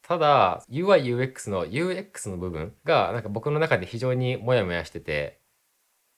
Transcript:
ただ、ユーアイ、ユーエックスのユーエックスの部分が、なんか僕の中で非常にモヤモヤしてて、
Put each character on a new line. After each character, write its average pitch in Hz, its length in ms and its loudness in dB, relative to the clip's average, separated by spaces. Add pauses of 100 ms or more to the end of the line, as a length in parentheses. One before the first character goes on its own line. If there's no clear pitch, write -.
た 175 160 -2
だ、 131 520 4
ユ 156 180 -2
ー 202 40 6
ア 190 60 10
イ、 139 80 4
ユ 120 120 0
ー 123 40 0
エ 131 40 0
ッ 131 80 -8
ク - 60 -18
ス - 120 -8
の 87 160 -2
ユ 147 220 -2
ー 180 80 -4
エ - 20 -8
ッ 202 120 -14
ク - 80 -18
ス - 100 -10
の 92 80 -6
部 90 120 -4
分 80 240 -8 (100)
が、 117 280 2
な 117 80 -4
ん - 20 -8
か 104 80 -10
僕 113 220 -4
の 151 80 0
中 156 180 2
で 120 80 -4
非 117 140 -10
常 127 160 0
に 127 220 -2
モ 123 180 0
ヤ 107 100 2
モ 90 60 -4
ヤ 85 140 -4
し - 40 -16
て 78 120 -12
て、 73 380 -6 (800)